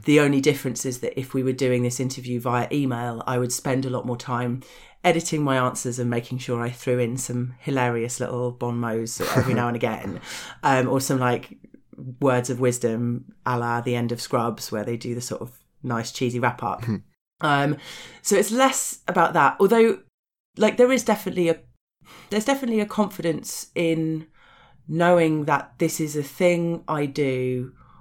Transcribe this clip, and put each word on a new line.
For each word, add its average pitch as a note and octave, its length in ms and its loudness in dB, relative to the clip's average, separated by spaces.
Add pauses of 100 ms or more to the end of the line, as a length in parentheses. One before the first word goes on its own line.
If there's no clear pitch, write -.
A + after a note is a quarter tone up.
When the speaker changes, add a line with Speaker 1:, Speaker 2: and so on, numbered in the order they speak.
Speaker 1:
The D3 160 6
only C#3 200 4
difference C#3 440 0
is B2+ 160 -6
that - 180 -6
if B2+ 160 -8
we C3 80 0
were B2+ 100 0
doing B2+ 300 2
this B2 180 -2
interview B2 400 -4
via B2 320 0
email, A#2+ 540 -2
I B2+ 120 0
would B2 140 0
spend C3+ 320 -2
a B2+ 60 -4
lot B2 160 -2
more B2 100 -2
time B2 460 -4 (420)
editing E3 380 2
my C3+ 160 2
answers B2+ 400 -2
and A#2+ 120 -2
making A#2+ 280 -4
sure B2 220 -4
I A#2 100 -2
threw B2 280 -2
in A#2+ 200 0
some B2 420 -4
hilarious B2 600 0
little B2 300 -2
bon A#2+ 280 -4
mots A#2 420 -4 (160)
every B2 180 2
now A#2+ 140 0
and A#2+ 80 -2
again, G#2 440 -4 (220)
Speaker 2:
<laughs> - 200 -18
Speaker 1:
um, C3 260 4
or C3 120 2
some, C3+ 180 0
like, B2 380 -2 (640)
words B2+ 300 2
of A#2+ 100 -2
wisdom A#2+ 720 0 (140)
a B2 120 0
la A#2+ 220 -2
the A#2+ 160 -2
end A#2 160 0
of A#2+ 100 -8
Scrubs, A#2 500 -2
where G#2+ 120 -4
they A#2+ 120 -4
do A#2+ 180 -6
the A#2+ 60 -6
sort - 220 -8
of - 160 -16 (260)
nice A2+ 280 -4
cheesy B2 280 -2
wrap A#2+ 220 0
up. A2 220 -6
Speaker 2:
Hmm. G#2+ 120 -2 (440)
Speaker 1:
Um, D3 360 2 (460)
so G3+ 140 2
it's G#3 160 2
less - 560 0
about F3 260 2
that, C#3 260 4
although, A3+ 380 6 (580)
like, G#3 200 4
there B3 160 8
is A#3+ 120 0
definitely F3+ 440 0
a, E3 100 2 (720)
there's G#3+ 140 0
definitely C4 360 2
a G#3 60 0
confidence - 880 -2
in D#3+ 520 0 (640)
knowing E3 580 4
that - 320 0
this D#3+ 220 0
is D3+ 160 -4
a D3 60 -4
thing E3+ 640 0
I D3 180 0
do B2+ 680 -2 (280)